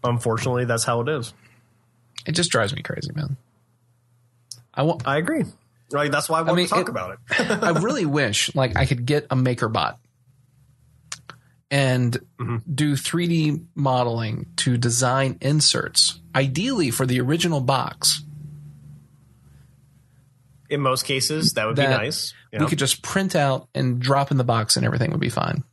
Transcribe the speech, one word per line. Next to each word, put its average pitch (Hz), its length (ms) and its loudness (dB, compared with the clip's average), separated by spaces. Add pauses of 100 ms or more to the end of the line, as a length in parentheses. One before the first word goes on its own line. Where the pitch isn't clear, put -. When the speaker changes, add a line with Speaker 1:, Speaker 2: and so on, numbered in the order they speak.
Speaker 1:
Unfortunately, 123 600 0
that's 117 180 0
how 117 180 0
it 127 80 -2
is. 143 240 -4 (920)
Speaker 2:
It 147 80 -4
just 170 180 0
drives 113 240 0
me - 80 -10
crazy, - 320 -8
man. 147 220 -4 (1400)
I 131 100 0
wa- 160 220 2
Speaker 1:
I 139 120 0
agree. 214 280 0 (440)
Like, 143 220 0
that's 147 180 0
why 160 80 2
I 165 40 2
Speaker 2:
I - 20 0
Speaker 1:
want 170 140 4
Speaker 2:
mean, 180 100 2
Speaker 1:
to 185 60 0
talk 185 100 4
Speaker 2:
it, - 60 -4
Speaker 1:
about 92 220 -6 (200)
it. - 80 0
<laughs> 208 240 0
Speaker 2:
I 190 60 2 (100)
really 226 260 0
wish, 139 480 0
like, 127 240 0
I 135 80 4
could 120 200 0
get 147 260 0
a 139 40 0
MakerBot 117 600 0 (1700)
and 127 440 2 (260)
Speaker 1:
Mm-hmm. 117 180 -4 (160)
Speaker 2:
do 147 220 0
three 170 320 -2
D 160 320 0 (160)
modeling 120 680 0 (120)
to 123 200 2
design 127 640 2
inserts, - 800 2 (160)
ideally 147 560 0
for 127 140 0
the 123 140 2
original 156 420 2
box. - 640 0 (2500)
Speaker 1:
In 147 120 -2
most 131 240 0
cases, 147 480 0
that 107 120 0
would 110 120 0
be 139 40 2
Speaker 2:
That 135 80 4 (120)
Speaker 1:
nice. - 320 -6 (180)
Speaker 2:
we 110 80 -6
Speaker 1:
Yeah. 151 80 2
Speaker 2:
could 151 120 -2
just 135 220 0
print 190 340 -2
out 139 380 2
and 127 260 0
drop 139 320 2
in 139 60 4
the 127 60 4
box 113 340 2
and 120 80 0
everything - 260 0
would - 80 -2
be - 100 0
fine. 50 420 -2